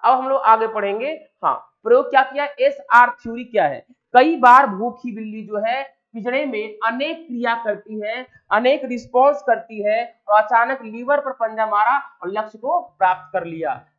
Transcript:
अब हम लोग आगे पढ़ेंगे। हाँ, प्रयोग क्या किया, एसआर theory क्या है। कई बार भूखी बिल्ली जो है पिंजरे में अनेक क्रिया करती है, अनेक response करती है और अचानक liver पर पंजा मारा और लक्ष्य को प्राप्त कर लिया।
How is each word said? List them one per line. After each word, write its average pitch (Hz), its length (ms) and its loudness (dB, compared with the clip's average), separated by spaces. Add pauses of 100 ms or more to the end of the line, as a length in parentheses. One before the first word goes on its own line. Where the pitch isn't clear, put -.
अब 254 140 4
हम 262 100 -6
लोग 269 140 0
आगे 220 240 4
पढ़ेंगे। 214 440 -4 (340)
हाँ, 139 100 2 (280)
प्रयोग 247 280 2
क्या 269 120 4
किया, 277 220 -4
एसआर 247 680 4
theory 240 340 -12
क्या 220 200 0
है। 135 200 -4 (300)
कई 294 220 6
बार 254 300 8
भूखी 233 480 -8
बिल्ली 214 280 -12
जो 208 160 -8
है 233 240 -4 (300)
पिंजरे 240 340 -6
में 214 400 -8
अनेक 302 400 -6
क्रिया 240 280 -4
करती 214 460 -8
है, 233 260 -10 (240)
अनेक 247 340 2
response 254 580 0
करती 226 400 -4
है 220 460 -4
और 208 140 4
अचानक 240 400 0
liver 240 380 -2
पर 269 120 -8
पंजा 220 340 -4
मारा 220 320 0 (240)
और 175 60 -8
लक्ष्य 214 300 -8
को 302 220 -2
प्राप्त - 520 -4
कर 180 120 -4
लिया। 160 300 -8 (240)